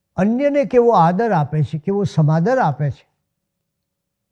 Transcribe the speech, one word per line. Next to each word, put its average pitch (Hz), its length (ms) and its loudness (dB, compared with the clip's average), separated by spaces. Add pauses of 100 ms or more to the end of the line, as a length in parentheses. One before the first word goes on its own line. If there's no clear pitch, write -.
(160)
અન્યને 269 480 0
કેવો 233 260 2
આદર 190 420 2
આપે 156 300 -2
છે, 156 160 -6
કેવો 196 260 -4
સમાદર 165 540 0
આપે 151 320 -2
છે, - 160 -12 (1300)